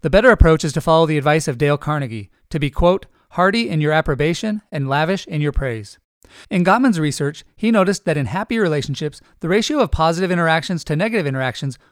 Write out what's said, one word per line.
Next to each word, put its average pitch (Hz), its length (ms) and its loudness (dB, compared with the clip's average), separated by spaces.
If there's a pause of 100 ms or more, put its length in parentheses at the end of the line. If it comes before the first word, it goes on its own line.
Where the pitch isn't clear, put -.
The 151 100 -4
better 233 200 6
approach 165 340 6
is 147 100 -6
to 160 60 -4
follow 165 240 4
the 156 140 0
advice 147 280 0
of 135 120 -4
Dale 147 180 2
Carnegie, 127 540 -6 (200)
to 160 80 -4
be, 139 120 -2
quote, 175 360 0 (240)
"hearty 208 380 0
in 156 120 -2
your 151 120 2
approbation 160 680 -2 (100)
and 139 160 -4
lavish 160 380 -2
in 151 140 -6
your 147 120 -2
praise." 117 460 -6 (500)
In 180 160 0
Gottman's 208 360 2
research, 147 440 -4 (120)
he 220 140 -2
noticed 196 340 0
that 156 120 0
in 135 100 -2
happy 202 320 -4
relationships, 151 640 -4 (200)
the 160 80 -6
ratio 233 320 0
of 202 100 0
positive 170 400 0
interactions 165 540 0
to 151 120 -4
negative 202 300 -2
interactions 131 500 -6 (160)